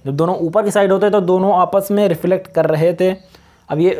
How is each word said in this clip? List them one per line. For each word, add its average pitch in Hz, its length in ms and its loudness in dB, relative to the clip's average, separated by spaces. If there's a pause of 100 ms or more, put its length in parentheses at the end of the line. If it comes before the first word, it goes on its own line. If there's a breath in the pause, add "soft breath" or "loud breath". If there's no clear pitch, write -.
जब 139 100 -6
दोनों 165 240 -2
ऊपर 170 240 -2
की 202 80 -2
side 202 200 2
होते 196 140 2
हैं 202 80 2
तो 208 100 2
दोनों 185 320 0
आपस 180 360 0
में 202 160 2
reflect 185 460 -2
कर 160 140 2
रहे 156 260 0
थे। 185 160 0 (600 soft breath)
अब 147 100 -4
ये 180 200 2